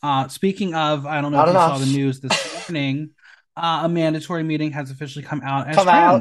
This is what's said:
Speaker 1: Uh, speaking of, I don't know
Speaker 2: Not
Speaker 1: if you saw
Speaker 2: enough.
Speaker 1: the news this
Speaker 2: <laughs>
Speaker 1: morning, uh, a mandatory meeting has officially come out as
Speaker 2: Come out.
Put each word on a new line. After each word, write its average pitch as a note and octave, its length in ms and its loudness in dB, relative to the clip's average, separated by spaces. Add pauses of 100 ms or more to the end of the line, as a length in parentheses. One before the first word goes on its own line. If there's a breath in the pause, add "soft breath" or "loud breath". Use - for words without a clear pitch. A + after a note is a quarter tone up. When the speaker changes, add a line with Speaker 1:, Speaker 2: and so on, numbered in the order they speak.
Speaker 1:
Uh, C3+ 260 0
speaking F#3+ 460 -2
of, D3+ 320 -2
I D3+ 140 -4
don't D3 120 -4
know C#3+ 60 2
Speaker 2:
Not D#3 100 6
Speaker 1:
if F3+ 60 4
you F#3+ 40 4
saw E3+ 80 6 (100)
Speaker 2:
enough. C3+ 40 -4
Speaker 1:
the C3+ 60 0
news C3+ 340 0
this - 480 -6
Speaker 2:
<laughs> - 20 -
Speaker 1:
morning, D3 400 -4 (460 soft breath)
uh, E3 280 -2
a E3 40 0
mandatory D#3+ 540 -2
meeting D#3 300 -2
has C#3 180 -8
officially C#3 340 -12
come D3 180 -8
out C#3 260 -4
as D#3 80 -4
Speaker 2:
Come F#3+ 120 6
out. E3+ 220 8 (100)